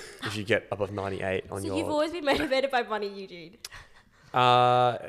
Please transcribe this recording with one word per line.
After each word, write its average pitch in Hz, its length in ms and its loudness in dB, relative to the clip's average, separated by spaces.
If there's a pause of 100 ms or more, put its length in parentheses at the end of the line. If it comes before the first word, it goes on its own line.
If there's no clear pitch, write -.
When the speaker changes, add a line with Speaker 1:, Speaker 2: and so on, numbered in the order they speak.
(240)
Speaker 1:
if 107 120 -6
you 107 80 -4
get 101 280 2
above 101 200 -2
ninety-eight 95 600 -4
on 98 100 -6
Speaker 2:
So 101 60 -6
Speaker 1:
your 95 100 -2
Speaker 2:
you've - 120 -2
always 302 220 0
been 339 140 -8
motivated 269 460 0
by 247 100 2
money, 208 260 -4
Eugene? 185 500 -14 (760)
Speaker 1:
Uh, 123 640 6 (120)